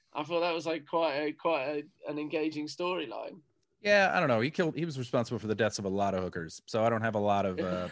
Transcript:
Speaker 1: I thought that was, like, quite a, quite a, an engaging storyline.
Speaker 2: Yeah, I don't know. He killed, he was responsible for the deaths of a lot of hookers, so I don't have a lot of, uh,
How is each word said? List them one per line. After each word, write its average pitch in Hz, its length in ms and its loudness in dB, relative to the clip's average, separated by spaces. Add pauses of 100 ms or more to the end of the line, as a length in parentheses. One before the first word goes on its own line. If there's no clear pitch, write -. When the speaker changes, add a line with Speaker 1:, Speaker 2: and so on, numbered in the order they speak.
(120)
Speaker 1:
I 151 120 -4
thought 165 160 -2
that 170 140 0
was, 160 120 -4
like, 160 220 -4
quite 165 260 2
a, 151 180 -2
quite 151 520 -2 (220)
a, 147 40 -6
an 147 80 -6
engaging 151 480 -4
storyline. 156 680 -6 (460)
Speaker 2:
Yeah, 202 300 6
I 185 60 0
don't 165 100 2
know. 113 120 4
He 135 100 2
killed, 160 260 0
he 156 80 -2
was 143 140 -6
responsible 123 400 0
for 107 80 -8
the 107 80 2
deaths 104 240 2
of 101 80 -4
a - 20 -2
lot 98 260 2
of 92 100 0
hookers, 85 420 -8
so 110 180 0
I 117 60 4
don't 110 120 2
have 113 120 0
a 110 60 0
lot 101 260 4
of, 92 140 -2
uh, 90 320 -2